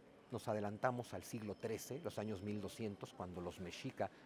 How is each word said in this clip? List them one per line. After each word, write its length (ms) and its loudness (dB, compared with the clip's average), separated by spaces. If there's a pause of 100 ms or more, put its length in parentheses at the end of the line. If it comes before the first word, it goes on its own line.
(300)
nos 160 0
adelantamos 680 4
al 120 -2
siglo 320 -2
trece, 480 -2
los 160 0
años 200 2
mil 200 2
doscientos, 540 -2
cuando 260 -4
los 180 -2
mexica 500 0 (160)